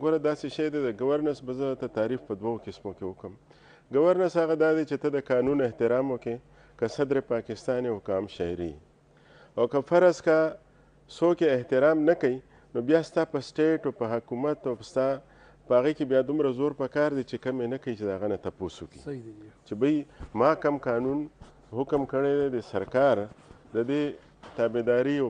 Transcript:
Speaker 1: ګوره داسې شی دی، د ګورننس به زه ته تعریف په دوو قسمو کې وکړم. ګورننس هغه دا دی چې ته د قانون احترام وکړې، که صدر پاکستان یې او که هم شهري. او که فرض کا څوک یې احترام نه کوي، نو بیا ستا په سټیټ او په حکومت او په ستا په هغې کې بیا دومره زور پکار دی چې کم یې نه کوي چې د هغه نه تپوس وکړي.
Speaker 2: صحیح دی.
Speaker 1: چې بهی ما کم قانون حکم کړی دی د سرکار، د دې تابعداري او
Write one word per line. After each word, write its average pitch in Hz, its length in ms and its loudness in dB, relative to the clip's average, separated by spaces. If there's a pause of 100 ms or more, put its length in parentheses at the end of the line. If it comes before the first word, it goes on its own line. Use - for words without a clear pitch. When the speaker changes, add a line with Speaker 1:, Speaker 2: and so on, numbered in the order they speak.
Speaker 1:
ګوره 156 260 2
داسې 151 300 -2
شی 156 160 0
دی، 147 120 -2
د 123 60 0 (120)
ګورننس 147 440 0
به 127 140 -6
زه 135 200 -2
ته 127 60 -6 (120)
تعریف 117 300 0
په 107 120 -6
دوو 110 260 -4
قسمو 98 260 -12
کې 98 160 -12
وکړم. 95 260 -14 (600)
ګورننس 175 400 2
هغه 165 180 2 (100)
دا 160 120 6
دی 156 80 0
چې 139 180 -4
ته 147 120 0
د 139 160 -2
قانون 135 380 2
احترام 123 440 0
وکړې، 120 240 -6 (420)
که 117 180 0
صدر 135 240 0
پاکستان 120 640 -4
یې 123 100 -2
او 98 60 -6
که 101 180 -6
هم 101 80 -2 (100)
شهري. 87 380 -4 (800)
او 117 180 2
که 139 80 0
فرض 175 460 4
کا 160 120 4 (680)
څوک 170 340 2
یې 160 140 6
احترام 143 540 2
نه 139 40 6
کوي، 131 240 0 (360)
نو 123 40 -4 (120)
بیا 160 120 6
ستا 160 220 -2
په 147 140 -4 (100)
سټیټ 156 380 0
او 131 60 -4
په 113 200 -6
حکومت 127 540 -4
او 123 100 -4
په 113 140 -14
ستا 131 180 0 (600)
په 127 120 2
هغې 147 160 2
کې 151 160 -2
بیا 131 160 6
دومره 143 320 0
زور 147 120 0 (120)
پکار 147 320 0
دی 127 80 -2
چې - 200 -10
کم 127 180 -2
یې 117 100 -2
نه 131 60 -6
کوي 120 180 -6
چې 104 80 -8
د 101 120 -2
هغه 104 120 -2
نه 101 80 -2
تپوس - 460 -8
وکړي. 76 260 -18
Speaker 2:
صحیح 131 140 -10 (180)
دی. - 100 -20 (160)
Speaker 1:
چې - 140 -8
بهی 147 240 2 (380)
ما 156 200 6
کم 147 240 0
قانون 131 420 -2 (440)
حکم 139 400 -2
کړی 139 280 0
دی 139 160 0
د 110 140 -6
سرکار، 120 460 2 (580)
د - 20 -2 (140)
دې 147 120 0 (540)
تابعداري 120 640 0
او 131 100 0